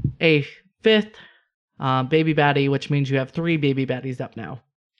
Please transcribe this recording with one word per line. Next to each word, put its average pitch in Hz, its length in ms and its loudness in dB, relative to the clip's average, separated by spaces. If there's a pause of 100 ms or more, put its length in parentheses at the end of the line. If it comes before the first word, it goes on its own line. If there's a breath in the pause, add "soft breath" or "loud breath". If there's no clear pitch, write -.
(200)
a 151 240 4 (380)
fifth, 214 320 2 (680 soft breath)
uh, 131 220 0
baby 156 320 2
baddie, 143 360 2
which 139 200 -2
means 143 180 0
you 135 100 0
have 131 120 -4
three 170 260 -2
baby 135 300 0
baddies 127 340 -6
up 127 160 -12
now. 113 260 -12 (380)